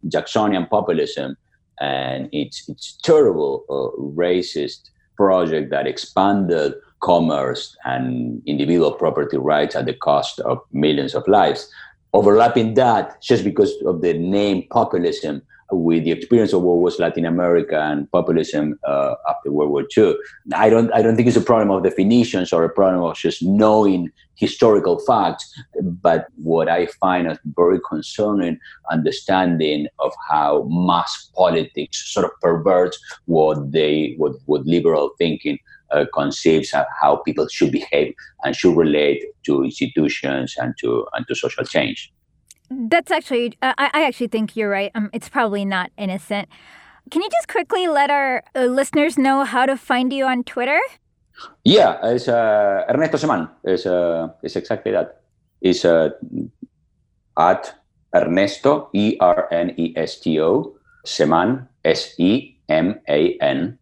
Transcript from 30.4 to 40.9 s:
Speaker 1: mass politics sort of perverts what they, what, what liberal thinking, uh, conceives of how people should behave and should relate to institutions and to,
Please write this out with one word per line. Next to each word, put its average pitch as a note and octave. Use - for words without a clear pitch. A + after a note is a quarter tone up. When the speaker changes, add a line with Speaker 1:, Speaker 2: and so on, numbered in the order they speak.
Speaker 1:
mass F2
politics E2
sort F#2+
of -
perverts F2+
what D#2
they, D2+
what, D2
what C#2+
liberal D#2+
thinking, D#2
uh, D2
conceives D2
of D2
how D2
people D2+
should C#2+
behave D2
and C2+
should E2+
relate D2
to C#2
institutions C#2
and B1
to, A#1+